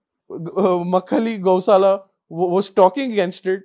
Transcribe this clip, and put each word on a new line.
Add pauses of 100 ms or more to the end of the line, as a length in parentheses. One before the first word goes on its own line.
(300)
uh, (120)
Makhali
Gausala (260)
w-,
was
talking
against
it,